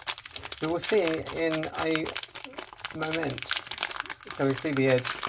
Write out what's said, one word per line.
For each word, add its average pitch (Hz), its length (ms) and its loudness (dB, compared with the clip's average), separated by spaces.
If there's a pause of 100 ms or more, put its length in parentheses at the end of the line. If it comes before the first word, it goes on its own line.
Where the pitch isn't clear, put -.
(640)
We 156 60 0
will 170 100 2
see 208 240 4 (340)
in 165 160 2 (280)
a 160 260 2 (880)
moment. 156 480 -2 (880)
So 139 120 2
we 135 80 4
see 156 160 -2
the 135 180 4
edge. 127 180 6 (220)